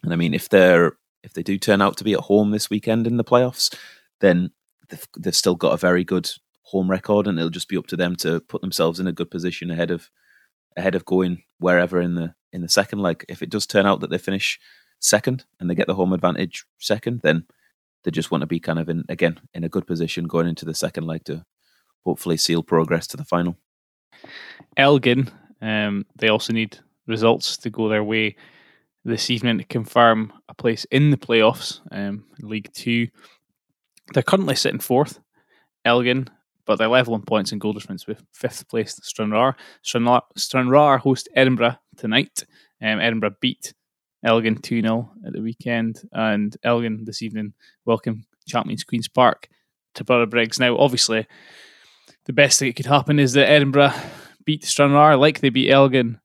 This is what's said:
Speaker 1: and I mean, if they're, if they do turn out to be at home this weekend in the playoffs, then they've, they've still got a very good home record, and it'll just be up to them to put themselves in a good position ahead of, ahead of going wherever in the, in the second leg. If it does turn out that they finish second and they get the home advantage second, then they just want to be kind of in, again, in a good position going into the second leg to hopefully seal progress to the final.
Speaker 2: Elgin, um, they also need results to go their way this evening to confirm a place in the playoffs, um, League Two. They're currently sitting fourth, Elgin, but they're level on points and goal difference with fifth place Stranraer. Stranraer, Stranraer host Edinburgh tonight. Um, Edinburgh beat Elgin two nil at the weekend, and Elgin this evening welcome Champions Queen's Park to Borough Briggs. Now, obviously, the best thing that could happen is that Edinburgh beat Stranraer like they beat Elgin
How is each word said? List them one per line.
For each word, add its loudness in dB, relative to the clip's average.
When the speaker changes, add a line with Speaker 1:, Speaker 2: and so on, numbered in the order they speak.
Speaker 1:
and -4
I -2
mean, 0
if -6
they're, 6
if -20
they -8
do -4
turn 2
out 2
to -12
be -2
at 0
home 2
this -6
weekend -2
in -2
the -2
playoffs, 0
then 2
they've, -18
they've -6
still 2
got 0
a -2
very 2
good -4
home -4
record, 0
and -2
it'll -2
just -12
be -4
up -8
to -10
them -2
to -2
put -12
themselves -2
in -4
a -4
good -8
position -6
ahead -2
of, -8
ahead -2
of -4
going 0
wherever 2
in -2
the, -6
in -10
the -10
second 0
leg. -2
If -12
it -10
does -4
turn 2
out 2
that -8
they -2
finish -4
second 0
and -6
they 0
get -2
the -2
home 0
advantage -4
second, -4
then 0
they -4
just -4
want -2
to -8
be -4
kind -6
of -6
in, -4
again, -2
in -10
a -6
good -6
position -6
going -2
into -6
the -8
second -6
leg -8
to -12
hopefully -4
seal 0
progress -2
to -14
the -12
final. -4
Speaker 2:
Elgin, 4
um, -2
they 0
also 0
need -4
results 0
to -10
go -4
their 0
way -2
this -4
evening 0
to -6
confirm 2
a -20
place -4
in 2
the 2
playoffs, 0
um, -8
League -10
Two. -2
They're 2
currently 0
sitting -4
fourth, -2
Elgin, 0
but 0
they're 0
level 2
on -6
points -2
and -8
goal -4
difference -12
with -12
fifth -10
place -6
Stranraer. 0
Stranraer, 0
Stranraer 4
host -2
Edinburgh 2
tonight. -2
Um, -2
Edinburgh -2
beat -6
Elgin 2
two -6
nil -4
at -14
the -10
weekend, -6
and -2
Elgin -2
this -12
evening -10
welcome -2
Champions -6
Queen's -6
Park 2
to -10
Borough 2
Briggs. -2
Now, 2
obviously, 2
the -8
best 4
thing -2
that -10
could -6
happen 2
is 4
that 6
Edinburgh 6
beat -2
Stranraer 6
like 4
they 4
beat 0
Elgin 4